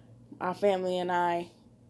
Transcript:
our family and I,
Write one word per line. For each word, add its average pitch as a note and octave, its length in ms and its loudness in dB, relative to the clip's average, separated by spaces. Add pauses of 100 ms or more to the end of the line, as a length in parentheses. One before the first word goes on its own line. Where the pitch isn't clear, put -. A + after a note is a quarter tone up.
(400)
our F3+ 140 -2
family F#3 460 2
and F3+ 120 -2
I, F3 400 0 (380)